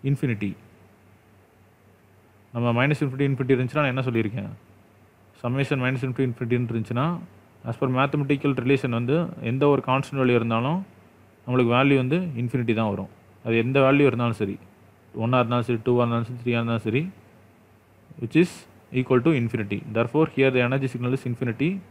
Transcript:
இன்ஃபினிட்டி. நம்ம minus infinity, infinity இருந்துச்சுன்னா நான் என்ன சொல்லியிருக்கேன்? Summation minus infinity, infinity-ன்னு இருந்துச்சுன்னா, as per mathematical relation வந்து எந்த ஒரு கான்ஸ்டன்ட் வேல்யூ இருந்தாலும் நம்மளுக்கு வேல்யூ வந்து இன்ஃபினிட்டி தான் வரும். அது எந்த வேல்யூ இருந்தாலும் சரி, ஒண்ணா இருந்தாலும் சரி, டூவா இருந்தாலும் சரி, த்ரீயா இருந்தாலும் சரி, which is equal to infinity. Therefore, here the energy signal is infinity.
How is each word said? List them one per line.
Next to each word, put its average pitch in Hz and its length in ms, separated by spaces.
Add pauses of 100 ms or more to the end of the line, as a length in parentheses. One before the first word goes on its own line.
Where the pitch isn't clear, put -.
இன்ஃபினிட்டி. 131 520 (2000)
நம்ம 120 340
minus 147 40
infinity, 139 360
infinity 135 220
இருந்துச்சுன்னா 127 260
நான் 151 100
என்ன 131 160
சொல்லியிருக்கேன்? 113 480 (960)
Summation 131 400
minus 127 240
infinity, 127 260
infinity-ன்னு 120 400
இருந்துச்சுன்னா, 127 460 (460)
as 117 180
per 139 40
mathematical 139 680
relation 131 360
வந்து 123 360 (160)
எந்த 135 260
ஒரு 139 180
கான்ஸ்டன்ட் 135 300
வேல்யூ 127 180
இருந்தாலும் 120 520 (600)
நம்மளுக்கு 123 280
வேல்யூ 139 220
வந்து 131 220
இன்ஃபினிட்டி 123 560
தான் 110 140
வரும். 98 200 (360)
அது 117 140
எந்த 131 220
வேல்யூ 139 260
இருந்தாலும் 120 280
சரி, 98 240 (560)
ஒண்ணா 117 220
இருந்தாலும் 123 280
சரி, 120 200
டூவா 123 120
இருந்தாலும் 117 280
சரி, 123 200
த்ரீயா 123 40
இருந்தாலும் 117 340
சரி, 139 280 (1120)
which 120 140
is 175 140 (440)
equal 127 280
to 160 100
infinity. 113 520 (120)
Therefore, 117 300 (120)
here 135 180
the 123 120
energy 135 220 (100)
signal 123 180
is - 80
infinity. 127 560 (100)